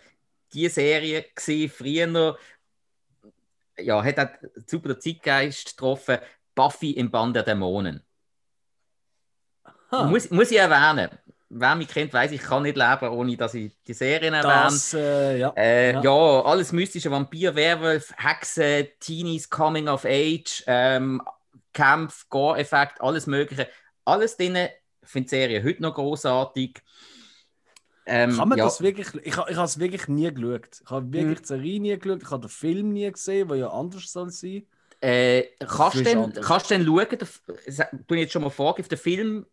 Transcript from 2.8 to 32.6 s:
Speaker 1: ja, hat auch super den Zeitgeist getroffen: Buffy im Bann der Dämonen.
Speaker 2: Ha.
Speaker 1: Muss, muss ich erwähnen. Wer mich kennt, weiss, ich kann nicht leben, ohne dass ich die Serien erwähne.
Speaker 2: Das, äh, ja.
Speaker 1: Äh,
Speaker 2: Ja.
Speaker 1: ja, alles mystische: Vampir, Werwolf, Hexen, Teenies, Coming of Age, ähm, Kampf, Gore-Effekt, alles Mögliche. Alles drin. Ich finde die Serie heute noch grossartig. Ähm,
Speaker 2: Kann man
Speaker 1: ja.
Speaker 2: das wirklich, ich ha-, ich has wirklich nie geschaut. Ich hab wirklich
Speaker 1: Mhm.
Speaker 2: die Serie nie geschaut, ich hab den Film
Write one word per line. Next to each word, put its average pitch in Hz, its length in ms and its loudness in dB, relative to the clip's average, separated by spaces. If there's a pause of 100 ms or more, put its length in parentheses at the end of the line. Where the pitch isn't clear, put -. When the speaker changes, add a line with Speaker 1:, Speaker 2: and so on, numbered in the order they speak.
Speaker 1:
ja, 104 260 0
hat 143 160 -2
auch 139 80 0 (400)
super 165 260 -6
den - 80 -10
Zeitgeist 143 720 -2
getroffen: 131 420 -2 (360)
Buffy 143 380 0
im 120 200 -4
Bann 117 220 0
der 113 100 0
Dämonen. 95 580 -4 (1900)
Speaker 2:
Ha. 254 140 2
Speaker 1:
Muss, 196 260 2
muss 185 200 4
ich 220 60 6
erwähnen. 151 520 6 (400)
Wer 127 260 2
mich 165 120 -4
kennt, 147 240 -4
weiss, 135 200 2
ich 139 100 -8
kann 135 220 0
nicht 143 120 -2
leben, 131 340 4
ohne 120 280 -4
dass 117 160 -4
ich 107 180 -8 (160)
die 120 60 -12
Serien 156 400 0
erwähne. 143 300 6
Speaker 2:
Das, 143 300 0
äh, 143 440 0
ja. 123 180 -2
Speaker 1:
Äh, 120 380 4
Speaker 2:
Ja. 131 80 -2
Speaker 1:
ja, 139 420 6
alles 160 280 2
mystische: 170 400 -4
Vampir, 147 440 -2
Werwolf, 156 600 0
Hexen, 147 720 0 (120)
Teenies, 165 500 -6
Coming 156 380 0
of 139 180 -2
Age, 156 600 0
ähm, 131 540 2 (500)
Kampf, 147 580 2
Gore-Effekt, 143 720 0
alles 156 280 -2
Mögliche. 139 420 -2 (360)
Alles 214 320 2
drin. 180 180 -2
Ich - 540 -6
finde 131 200 -4
die 143 60 -2
Serie 120 280 0
heute 147 200 -2
noch 156 100 -4
grossartig. 135 880 -4 (1300)
Ähm, 120 300 2
Speaker 2:
Kann 160 120 2
man 262 80 4
Speaker 1:
ja. 110 80 4
Speaker 2:
das 120 160 0
wirklich, 196 260 -2 (160)
ich - 140 -4
ha-, 170 120 -4
ich 175 80 -6
has 156 220 -4
wirklich 180 280 -4
nie 151 260 0
geschaut. 120 500 -8
Ich - 80 -20
hab 135 200 -6
wirklich 156 280 -2
Speaker 1:
Mhm. - 20 -20
Speaker 2:
die - 60 -18
Serie 147 320 -6
nie 202 180 -2
geschaut, 190 260 -6
ich - 80 -20
hab 131 100 -6
den 117 80 -16
Film 190 440 -4